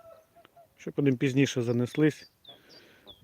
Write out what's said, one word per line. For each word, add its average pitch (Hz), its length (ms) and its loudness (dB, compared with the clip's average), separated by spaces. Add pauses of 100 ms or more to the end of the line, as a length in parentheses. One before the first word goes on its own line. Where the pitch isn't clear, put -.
(760)
щоб - 200 -14
вони 143 160 2
пізніше 131 500 0
занеслись. 123 680 -2 (920)